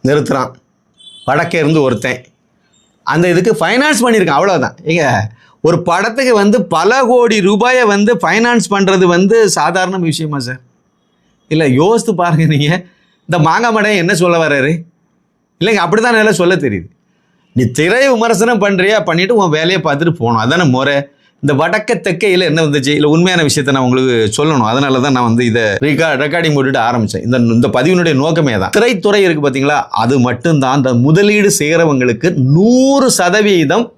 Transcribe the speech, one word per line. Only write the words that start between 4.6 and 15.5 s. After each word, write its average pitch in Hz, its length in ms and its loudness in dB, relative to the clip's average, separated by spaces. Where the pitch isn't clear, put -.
ஏங்க, 165 140 0
ஒரு 170 80 2
படத்துக்கு 226 420 0
வந்து 208 160 2
பல 214 240 2
கோடி 240 260 2
ரூபாயை 240 360 2
வந்து 208 280 2
ஃபைனான்ஸ் 226 520 0
பண்றது 190 400 2
வந்து 190 220 2
சாதாரண 180 400 -2
விஷயமா 151 380 -6
சார்? 127 140 -12
இல்ல, 160 100 0
யோசித்து 214 300 0
பாருங்க 160 220 0
நீங்க. 143 140 0
இந்த 170 180 -2
மாங்காய் 220 300 0
மடையன் 208 260 0
என்ன 185 100 0
சொல்ல 175 180 2
வர்றாரு? 147 300 0